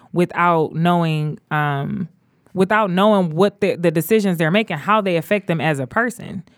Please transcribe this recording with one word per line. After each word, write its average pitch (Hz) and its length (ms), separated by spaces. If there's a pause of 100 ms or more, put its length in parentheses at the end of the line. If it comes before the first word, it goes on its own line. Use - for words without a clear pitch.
(120)
without 170 600
knowing, 160 640 (140)
um, 147 560 (440)
without 196 380
knowing 190 400
what 185 300
the, 185 160
the 170 160
decisions 185 460
they're 160 120
making, 196 280
how 202 220
they 190 160
affect 196 300
them 165 140
as 147 180
a 135 80
person, 220 560 (160)